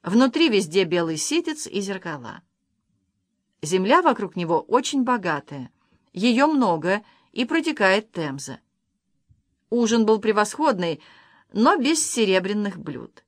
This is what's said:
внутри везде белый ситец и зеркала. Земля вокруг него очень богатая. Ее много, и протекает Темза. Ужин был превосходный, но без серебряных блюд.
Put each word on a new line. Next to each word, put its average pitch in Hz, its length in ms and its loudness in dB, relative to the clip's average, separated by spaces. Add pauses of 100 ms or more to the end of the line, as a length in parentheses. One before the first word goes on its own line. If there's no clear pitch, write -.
внутри 262 460 2
везде 190 340 2
белый 165 340 -2
ситец 311 500 -4
и - 120 -6
зеркала. 175 640 -10 (1200)
Земля 190 400 2
вокруг 269 340 0
него 170 260 0
очень 262 420 0
богатая. 160 680 -4 (440)
Ее 247 340 2
много, 202 560 0 (280)
и 247 140 -4
протекает 294 680 0
Темза. 139 480 -10 (1120)
Ужин 226 360 2
был 214 140 4
превосходный, 208 800 0 (520)
но 262 240 4
без 302 280 0
серебряных 190 760 0
блюд. 123 480 -14